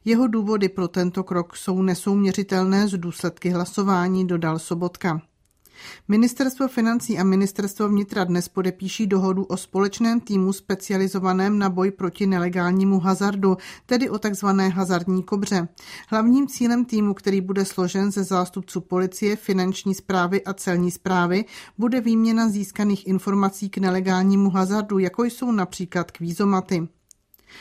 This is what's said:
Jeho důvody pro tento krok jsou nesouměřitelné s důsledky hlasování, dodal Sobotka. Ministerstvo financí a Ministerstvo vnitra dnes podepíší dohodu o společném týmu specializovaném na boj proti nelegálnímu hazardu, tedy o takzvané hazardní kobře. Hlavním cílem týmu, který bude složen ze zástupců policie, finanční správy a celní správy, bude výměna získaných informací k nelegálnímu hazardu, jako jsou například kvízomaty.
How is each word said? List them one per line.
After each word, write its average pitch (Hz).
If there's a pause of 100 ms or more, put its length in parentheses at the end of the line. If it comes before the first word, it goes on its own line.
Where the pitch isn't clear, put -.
Jeho 226
důvody 214
pro 185
tento 180
krok 175
jsou 185
nesouměřitelné 190
s 185
důsledky 175
hlasování, 185
dodal 170
Sobotka. 170 (840)
Ministerstvo 247
financí 233
a 180
Ministerstvo 196
vnitra 202
dnes 175
podepíší 185
dohodu 190
o 185
společném 214
týmu 196
specializovaném 190
na 196
boj 185
proti 196
nelegálnímu 180
hazardu, 190 (280)
tedy 247
o 208
takzvané 196
hazardní 185
kobře. 196 (400)
Hlavním 240
cílem 240
týmu, 208
který 196
bude 190
složen 190
ze 196
zástupců 180
policie, 185
finanční 190
správy 185
a 190
celní 175
správy, 185 (320)
bude 233
výměna 226
získaných 202
informací 196
k -
nelegálnímu 190
hazardu, 196
jako 185
jsou 240
například 180
kvízomaty. 180 (720)